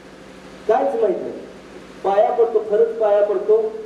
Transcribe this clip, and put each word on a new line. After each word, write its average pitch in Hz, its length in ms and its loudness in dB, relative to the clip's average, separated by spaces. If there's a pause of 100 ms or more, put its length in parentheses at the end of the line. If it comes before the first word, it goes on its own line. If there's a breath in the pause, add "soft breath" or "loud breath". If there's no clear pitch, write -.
(680)
काहीच 240 320 0
माहित 190 200 0
नाही. - 120 -10 (720)
पाया 202 260 2
पडतो, 226 400 0
खरंच 220 180 2
पाया 208 360 2
पडतो. 214 480 0 (140)